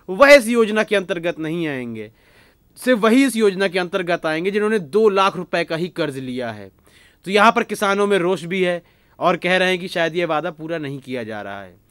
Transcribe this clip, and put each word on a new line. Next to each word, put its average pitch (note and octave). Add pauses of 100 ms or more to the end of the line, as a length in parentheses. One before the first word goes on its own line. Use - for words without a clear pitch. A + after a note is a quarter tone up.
वह G3+
इस C#4+
योजना A3
के G#3
अंतर्गत F3
नहीं D#3+
आएंगे, A#2 (680)
सिर्फ B3
वही A3
इस A3
योजना G3
के F3
अंतर्गत F3
आएंगे D#3+
जिन्होंने G#3+
दो G3
लाख F#3+
रुपए F3
का E3
ही E3+
कर्ज D3+
लिया B2
है। G#2 (580)
तो -
यहाँ G#3
पर A#3
किसानों G3+
में G3+
रोष E3+
भी F#3
है F3 (360)
और E3+
कह F3+
रहे F#3
हैं F#3
कि F#3
शायद E3
ये F3
वादा D#3+
पूरा D#3+
नहीं C#3
किया B2+
जा G#2+
रहा G2
है। F#2 (160)